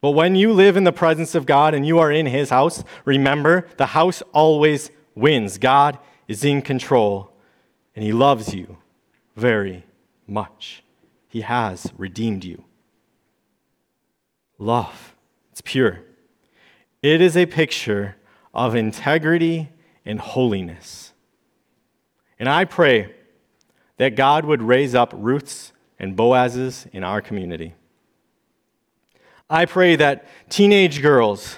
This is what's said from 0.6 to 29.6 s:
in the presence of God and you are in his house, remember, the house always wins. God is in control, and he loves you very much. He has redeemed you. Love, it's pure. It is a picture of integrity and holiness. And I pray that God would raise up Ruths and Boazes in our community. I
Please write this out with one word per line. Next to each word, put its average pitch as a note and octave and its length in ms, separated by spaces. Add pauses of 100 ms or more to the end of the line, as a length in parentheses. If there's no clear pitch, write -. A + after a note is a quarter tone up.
in G3 60
the F3 80
presence D#3+ 440
of D3+ 120
God D3 260
and C#3+ 120
you D#3+ 140
are D#3 120
in D3+ 160
his C3 240
house, B2+ 320 (220)
remember, D3 640 (100)
the C3+ 100
house E3+ 340 (120)
always D3+ 560 (240)
wins. A2 460
God C#3 400 (280)
is G#2+ 160
in C#3+ 200
control, G#2+ 680 (640)
and G#2+ 80
he G#2+ 80
loves A#2 440
you F#2 220 (580)
very G2+ 480 (440)
much. - 560 (440)
He A#2 140
has A2 560
redeemed F#2+ 460
you. F2 200 (1900)
Love, - 580 (360)
it's - 100
pure. G#2+ 400 (1000)
It D#3 180
is F3 160
a F3+ 80
picture G#2 720 (380)
of A#2 220
integrity D#3+ 960 (360)
and G#2+ 140
holiness. G2 960 (1300)
And A#2 100
I D3+ 160
pray B2 480 (840)
that B2+ 180
God C#3+ 300
would D3 180
raise B2+ 320
up A#2+ 200
Ruths B2 580 (260)
and F#2+ 160
Boazes B2+ 760
in F#2 120
our G2 180
community. F2 520 (1800)
I E3 160